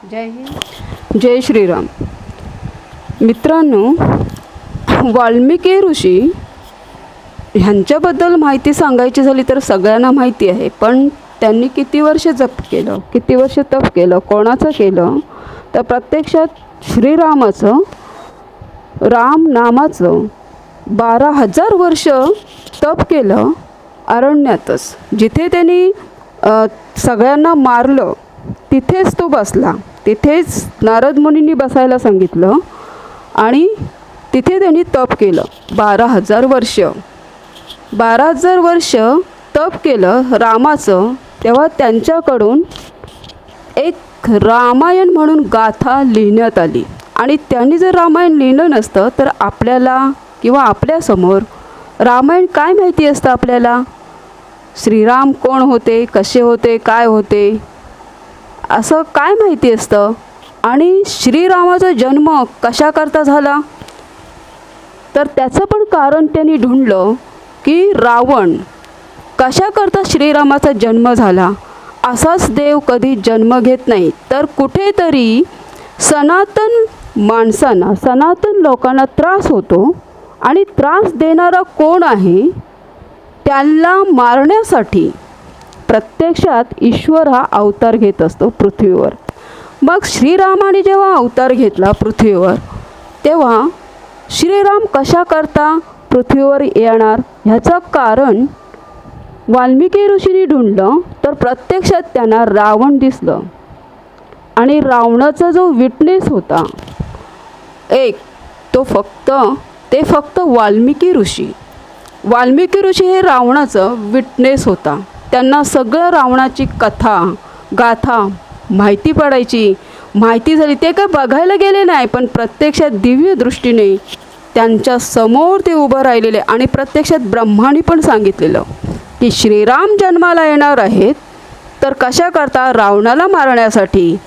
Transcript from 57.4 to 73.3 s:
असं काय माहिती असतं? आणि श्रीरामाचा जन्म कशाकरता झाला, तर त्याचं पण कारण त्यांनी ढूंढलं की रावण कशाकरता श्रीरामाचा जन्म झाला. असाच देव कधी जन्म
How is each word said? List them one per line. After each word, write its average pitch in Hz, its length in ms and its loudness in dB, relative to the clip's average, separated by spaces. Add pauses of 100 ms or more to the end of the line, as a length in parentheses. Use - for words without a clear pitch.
असं 311 320 0 (120)
काय 311 200 2
माहिती 330 380 2
असतं? 220 400 0 (500)
आणि 339 440 2
श्रीरामाचा 359 840 0
जन्म 277 500 2 (200)
कशाकरता 302 600 0
झाला, 285 360 0 (1600)
तर 285 120 -2
त्याचं 262 380 -4
पण 427 280 -2
कारण 302 340 2
त्यांनी 311 300 0
ढूंढलं 226 560 0 (520)
की 349 280 2
रावण 233 640 2 (800)
कशाकरता 392 680 0
श्रीरामाचा 285 640 0
जन्म 233 400 0
झाला. 185 380 2 (540)
असाच 302 460 0
देव 294 280 0
कधी 262 360 0 (100)
जन्म 226 340 2